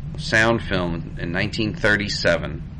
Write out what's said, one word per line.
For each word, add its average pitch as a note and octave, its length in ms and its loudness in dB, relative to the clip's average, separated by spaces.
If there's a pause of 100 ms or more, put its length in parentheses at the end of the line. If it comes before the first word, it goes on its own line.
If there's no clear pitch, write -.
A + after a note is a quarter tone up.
(180)
sound A2+ 440 4
film F2 560 -2
in F2+ 140 -4
nineteen G#2 420 0
thirty-seven. F2 1040 0